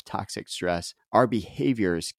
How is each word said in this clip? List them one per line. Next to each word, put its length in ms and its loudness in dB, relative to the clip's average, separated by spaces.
toxic 460 -8
stress, 440 -4
our 140 8
behaviors 920 0